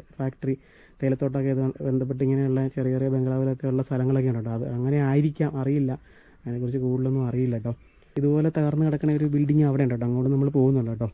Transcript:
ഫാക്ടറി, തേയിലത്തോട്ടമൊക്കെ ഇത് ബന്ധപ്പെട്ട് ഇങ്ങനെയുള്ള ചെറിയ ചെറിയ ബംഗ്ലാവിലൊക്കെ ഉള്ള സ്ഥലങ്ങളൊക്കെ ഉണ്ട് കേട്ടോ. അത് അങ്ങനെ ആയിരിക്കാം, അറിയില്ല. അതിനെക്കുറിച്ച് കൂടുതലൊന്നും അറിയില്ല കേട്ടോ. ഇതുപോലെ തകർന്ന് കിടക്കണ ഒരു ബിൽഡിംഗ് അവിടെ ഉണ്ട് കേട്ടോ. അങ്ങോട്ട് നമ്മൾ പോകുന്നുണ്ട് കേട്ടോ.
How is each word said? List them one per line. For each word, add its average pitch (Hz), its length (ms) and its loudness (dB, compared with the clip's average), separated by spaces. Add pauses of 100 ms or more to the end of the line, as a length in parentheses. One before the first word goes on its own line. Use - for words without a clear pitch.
(180)
ഫാക്ടറി, 131 380 -4 (440)
തേയിലത്തോട്ടമൊക്കെ 135 500 0
ഇത് 131 140 0 (240)
ബന്ധപ്പെട്ട് 131 360 -2
ഇങ്ങനെയുള്ള 135 440 2
ചെറിയ 131 260 -2
ചെറിയ 131 220 0
ബംഗ്ലാവിലൊക്കെ 131 520 -2
ഉള്ള 131 200 0
സ്ഥലങ്ങളൊക്കെ 131 420 0
ഉണ്ട് 117 100 -2
കേട്ടോ. 113 180 -6
അത് 117 80 -6 (100)
അങ്ങനെ 135 240 0 (120)
ആയിരിക്കാം, 147 400 0 (100)
അറിയില്ല. 135 300 0 (520)
അതിനെക്കുറിച്ച് 123 400 -4
കൂടുതലൊന്നും 131 460 0
അറിയില്ല 123 260 0
കേട്ടോ. 113 160 -4 (460)
ഇതുപോലെ 151 400 2
തകർന്ന് 151 300 2
കിടക്കണ 151 320 0
ഒരു 151 140 0
ബിൽഡിംഗ് 147 360 4
അവിടെ 139 140 2
ഉണ്ട് 123 120 0
കേട്ടോ. 117 100 -2
അങ്ങോട്ട് 123 300 0
നമ്മൾ 139 220 2
പോകുന്നുണ്ട് 131 340 4
കേട്ടോ. 113 220 -4